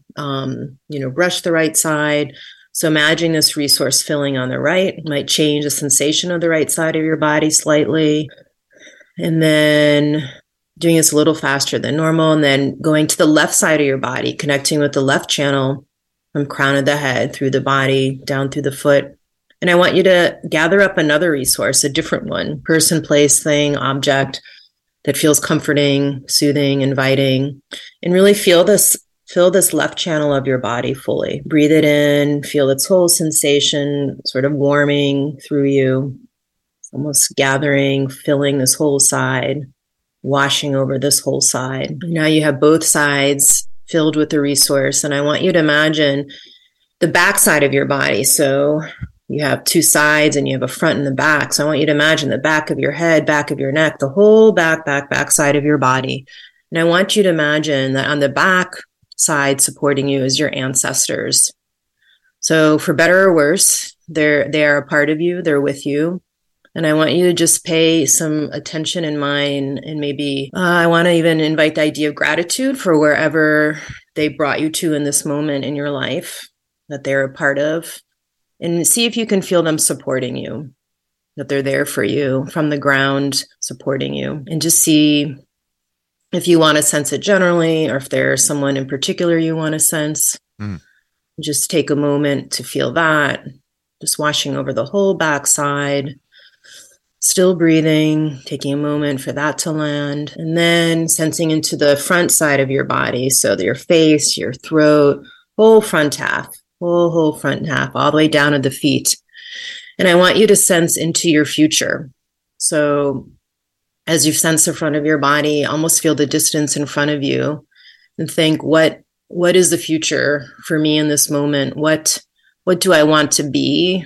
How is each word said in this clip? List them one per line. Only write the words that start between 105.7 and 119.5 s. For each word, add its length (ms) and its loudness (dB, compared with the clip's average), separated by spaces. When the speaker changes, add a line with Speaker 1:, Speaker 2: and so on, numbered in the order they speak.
Speaker 1:
front 340 0
half, 340 -6
whole, 320 0
whole 260 2
front 300 -4
half, 300 -2
all 160 0
the 40 2
way 120 4
down 240 2
to 80 0
the 100 0
feet. 460 -2
And 80 2
I 80 6
want 220 4
you 100 6
to 80 6
sense 420 2
into 320 -4
your 160 4
future. 640 0
So 720 -2
as 200 0
you've 100 0
sensed 300 0
the 80 -2
front 200 -2
of 120 -2
your 120 2
body, 460 0
almost 380 -2
feel 120 2
the 120 0
distance 500 -2
in 100 -4
front 240 -2
of 140 -4
you 420 -4
and 120 -6
think, 320 0
"What, 380 2
what 280 0